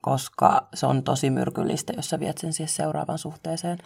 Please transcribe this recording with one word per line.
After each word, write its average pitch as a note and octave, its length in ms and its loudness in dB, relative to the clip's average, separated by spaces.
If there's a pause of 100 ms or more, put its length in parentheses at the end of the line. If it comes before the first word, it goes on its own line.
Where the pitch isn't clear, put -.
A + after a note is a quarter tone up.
koska - 720 4
se - 120 0
on C3+ 160 4
tosi C3+ 280 2
myrkyllistä, - 680 0
jos - 140 -6
sä - 100 0
viet - 180 -2
sen D#3+ 140 -4
siihen D#3 160 -4
seuraavaan D#3 500 -2
suhteeseen. E3 680 -6